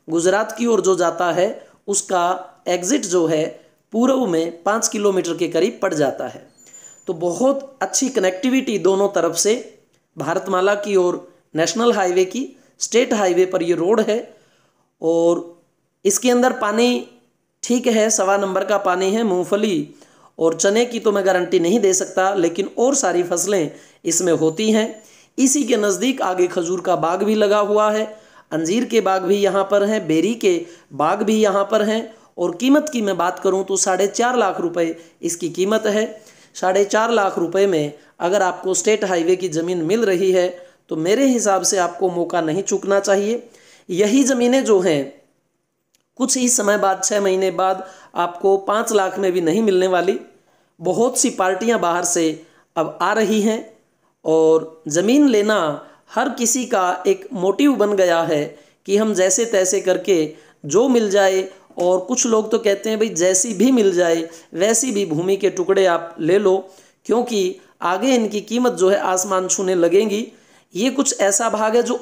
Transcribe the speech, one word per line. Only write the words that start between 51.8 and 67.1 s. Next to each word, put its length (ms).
बाहर 240
से 380
अब 260
आ 100
रही 280
हैं, 320
और 640
ज़मीन 400
लेना 580
हर 140
किसी 380
का 400
एक 260
मोटिव 420
बन 180
गया 300
है 220
कि 100
हम 180
जैसे 300
तैसे 360
करके 520
जो 240
मिल 220
जाए। 380
और 220
कुछ 260
लोग 240
तो 80
कहते 320
हैं, 80
"भाई, 100
जैसी 460
भी 180
मिल 200
जाए, 360
वैसी 380
भी 140
भूमि 300
के 140
टुकड़े 360
आप 340
ले 180
लो, 180
क्योंकि 540